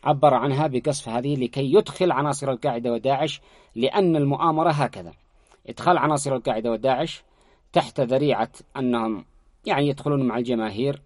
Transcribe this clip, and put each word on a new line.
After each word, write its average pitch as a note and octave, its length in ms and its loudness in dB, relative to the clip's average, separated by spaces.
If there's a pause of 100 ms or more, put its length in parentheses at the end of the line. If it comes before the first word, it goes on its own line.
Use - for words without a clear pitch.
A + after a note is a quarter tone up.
عبر C#3+ 300 6
عنها C3+ 340 2
بقصف C3+ 420 -2
هذه B2 260 -2
لكي C3+ 380 -2
يدخل F#3 380 2
عناصر C3+ 400 -2
القاعدة A#2+ 400 -2
وداعش، C3+ 500 -2 (340)
لأن D#3+ 400 2
المؤامرة D#3 540 2
هكذا، A2 440 -4 (560)
إدخال F3 280 0
عناصر C#3+ 380 0
القاعدة A#2 360 -2
وداعش C3 520 -2 (500)
تحت - 260 0
ذريعة B2+ 500 2 (280)
أنهم، A#2 480 -2 (400)
يعني، D3 220 2
يدخلون C#3 400 0
مع A2+ 100 0
الجماهير A#2+ 680 -2